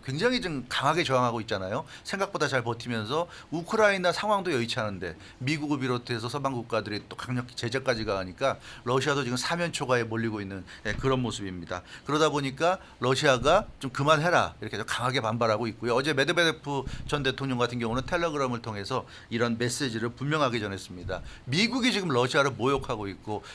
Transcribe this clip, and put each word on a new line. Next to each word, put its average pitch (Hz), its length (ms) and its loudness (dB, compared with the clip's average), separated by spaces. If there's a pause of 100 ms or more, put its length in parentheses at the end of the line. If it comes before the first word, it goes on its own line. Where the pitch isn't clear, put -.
굉장히 214 380 0
지금 147 280 -4
강하게 160 340 2
저항하고 123 380 2
있잖아요. 104 440 -4 (180)
생각보다 190 440 -2
잘 127 160 0
버티면서 117 640 -2 (240)
우크라이나 180 600 4
상황도 190 420 2
여의치 120 260 0
않은데 92 360 -4 (220)
미국을 147 420 0
비롯해서 123 500 -2
서방 139 240 -2
국가들이 110 540 -2
또 - 80 -14
강력히 123 400 -6
제재까지 117 500 -2
가하니까 98 500 0 (280)
러시아도 135 400 2
지금 123 140 -2
사면초가에 139 680 0
몰리고 110 380 -2
있는, 95 220 -8 (220)
예, 104 80 -2
그런 131 280 0
모습입니다. 92 600 -6 (240)
그러다 151 240 4
보니까 147 500 0 (200)
러시아가 135 680 4 (120)
"좀 135 120 -6
그만해라." 147 720 4
이렇게 107 160 -8
좀 110 80 -4
강하게 127 360 -2
반발하고 113 460 2
있고요. 117 280 0
어제 143 180 2
메드베데프 147 720 2 (240)
전 147 160 -2
대통령 131 340 -2
같은 120 220 0
경우는 117 260 0
텔레그램을 147 560 0
통해서 107 440 -4 (240)
이런 117 280 2
메시지를 120 520 -2
분명하게 131 500 0
전했습니다. 92 640 -6 (240)
미국이 226 460 2
지금 185 180 0
러시아를 131 420 4
모욕하고 120 560 0
있고 101 360 -6 (120)